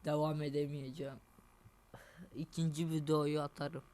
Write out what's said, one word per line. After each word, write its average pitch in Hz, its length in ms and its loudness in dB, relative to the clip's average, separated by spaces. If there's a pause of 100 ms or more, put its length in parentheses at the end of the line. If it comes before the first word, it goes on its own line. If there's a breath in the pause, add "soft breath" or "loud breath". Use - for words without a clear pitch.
Devam 151 360 2
edemeyeceğim. 143 760 -4 (1160 loud breath)
İkinci 160 540 0
videoyu 151 520 4
atarım. 143 420 -6 (100)